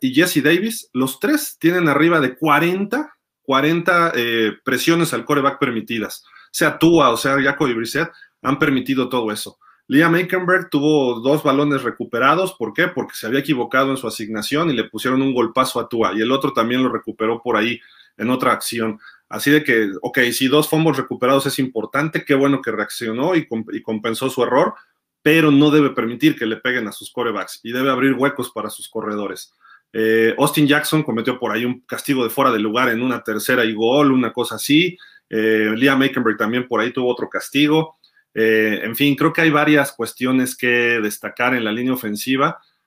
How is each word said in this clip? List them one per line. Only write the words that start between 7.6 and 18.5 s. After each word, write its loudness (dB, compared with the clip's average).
Brissett, -4
han 0
permitido 0
todo -2
eso. -10
Liam 4
Eichenberg -4
tuvo 0
dos 0
balones 0
recuperados. 0
¿Por -8
qué? 0
Porque -8
se -10
había 0
equivocado 0
en -4
su -8
asignación -4
y 0
le 0
pusieron -2
un 0
golpazo 0
a -8
Tua, 0
y -2
el 0
otro 0
también 0
lo 0
recuperó -4
por -2
ahí -2
en -4
otra 0